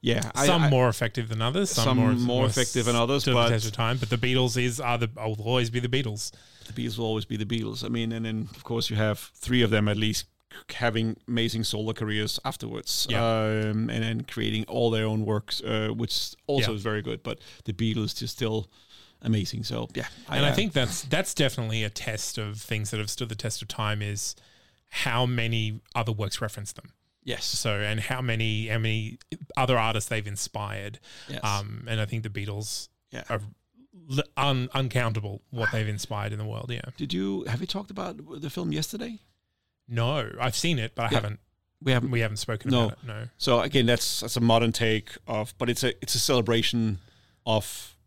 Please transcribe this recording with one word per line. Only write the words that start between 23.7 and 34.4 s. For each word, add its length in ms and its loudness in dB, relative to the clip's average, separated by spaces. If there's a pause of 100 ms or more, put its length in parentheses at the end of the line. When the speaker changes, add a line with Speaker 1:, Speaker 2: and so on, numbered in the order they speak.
Speaker 2:
is 320 -4 (540)
how 380 2
many 560 0 (120)
other 200 0
works 260 -4
reference 320 -6
them. 220 -18 (320)
Speaker 1:
Yes. 200 -6
Speaker 2:
So, 300 0
and 240 0
how 220 -4
many, 460 0
how 120 0
many 400 -2 (360)
other 220 4
artists 320 2
they've 160 -2
inspired. 760 -8 (280)
Speaker 1:
Yes. 160 -8
Speaker 2:
Um, 440 -4
and 140 -2
I 40 0
think 180 -4
the 60 -6
Beatles 580 -8 (240)
Speaker 1:
Yeah. 180 -10
Speaker 2:
are 120 0 (680)
l-, 140 0 (120)
un-, 380 2